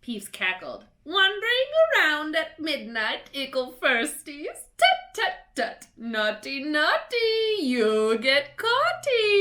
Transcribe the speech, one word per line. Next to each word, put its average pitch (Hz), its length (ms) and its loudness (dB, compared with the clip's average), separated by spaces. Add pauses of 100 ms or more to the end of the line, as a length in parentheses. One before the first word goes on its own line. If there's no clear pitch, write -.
Peeves 214 300 -12
cackled. 175 540 -6 (200)
Wandering 415 680 2 (240)
around 302 400 2
at 320 240 -4
midnight, 233 720 -4
little 262 380 -4
first-years? 294 880 -2 (200)
Tut, 719 360 0
tut, 403 200 -4 (220)
tut! - 320 -6 (100)
Naughty, 226 680 -6
naughty! 440 960 0
You'll 220 580 2
get 269 400 0
caught! 523 360 2 (480)